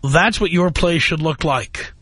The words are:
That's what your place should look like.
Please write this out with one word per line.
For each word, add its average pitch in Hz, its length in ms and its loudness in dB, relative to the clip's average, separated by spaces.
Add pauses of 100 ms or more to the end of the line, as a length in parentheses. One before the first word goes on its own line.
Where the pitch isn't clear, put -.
That's 170 380 2
what 180 100 0
your 175 180 2
place 170 320 0
should 156 200 0
look 156 240 -4
like. - 560 -4